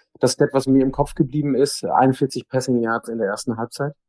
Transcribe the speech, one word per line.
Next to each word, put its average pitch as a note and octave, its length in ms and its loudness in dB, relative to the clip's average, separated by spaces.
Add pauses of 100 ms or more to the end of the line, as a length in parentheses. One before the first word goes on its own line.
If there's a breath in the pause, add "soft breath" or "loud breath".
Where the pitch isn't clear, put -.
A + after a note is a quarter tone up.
(200 soft breath)
das C#3+ 140 2
Stat, C#3 180 0
was C3+ 160 0
mir C3+ 140 6
im C3 100 0
Kopf - 240 -4
geblieben C#3+ 400 0
ist, C#3+ 280 0
einundvierzig C3 640 2
Passing B2+ 320 0
Yards A2+ 280 -2
in A2+ 100 -6
der A2 80 -2
ersten G#2 300 -4
Halbzeit. C#3 380 -6 (140)